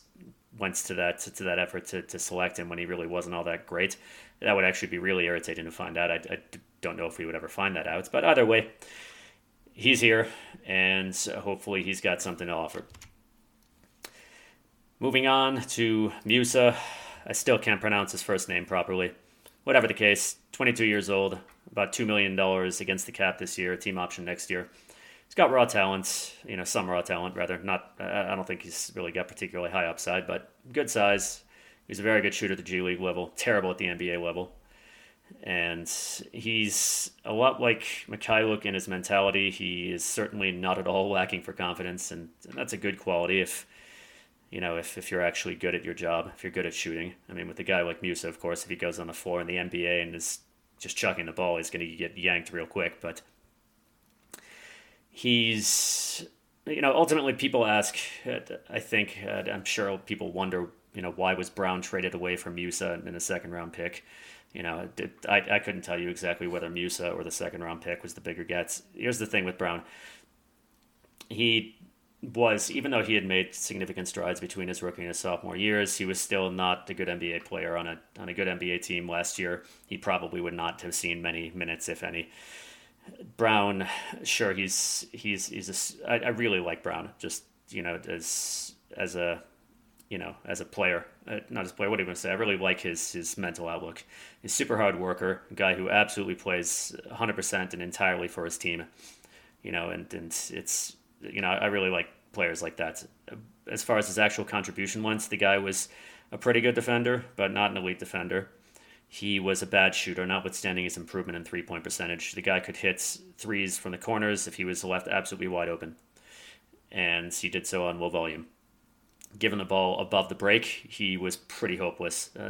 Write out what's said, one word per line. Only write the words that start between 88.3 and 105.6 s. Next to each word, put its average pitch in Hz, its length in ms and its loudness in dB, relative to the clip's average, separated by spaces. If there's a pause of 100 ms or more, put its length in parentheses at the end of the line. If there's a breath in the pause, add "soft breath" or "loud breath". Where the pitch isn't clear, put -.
as 90 180 -4
a, 85 280 0 (680)
you 98 80 -6
know, 87 180 -8 (100)
as 92 160 -4
a 87 40 -8
player, 90 400 0 (220)
uh, 110 120 -6 (120)
not 98 140 -4
as 90 60 -8
a - 40 -20
player, 101 160 0
what 110 60 2
do 95 60 0
you 87 40 -2
wanna 87 80 -6
say? - 160 -4
I - 20 2
really 101 240 2
like 92 220 2
his, 85 320 -4
his 85 260 -6
mental 87 300 -4
outlook. 82 360 -8 (380 loud breath)
He's 107 120 -4
a - 20 0
super 139 220 2
hard 98 220 4
worker, 92 520 0
a - 20 -12
guy 95 220 4
who 92 160 -2
absolutely 101 420 2
plays 90 640 -2 (120)
a - 60 -14
hundred 113 220 -2
percent 92 380 -2
and 87 100 -8
entirely 90 440 0
for 85 160 -6
his 82 140 -6
team, 85 280 -4 (760 loud breath)
you 92 100 -8
know, 87 200 -2
and, 87 200 -8
and 85 240 -8 (160)
it's, - 440 -4 (260)
you 101 200 -6
know, 92 80 2
I 98 180 2
really 101 220 2
like 87 180 0 (260)
players 85 280 0
like 82 160 -6
that. 80 260 -4 (640)
As 110 140 -4
far 113 140 4
as 104 100 2
his 98 120 -2
actual 104 260 4
contribution 98 580 -4
went, 110 260 0
the 107 80 -2
guy 98 220 6
was 98 300 -2 (420 loud breath)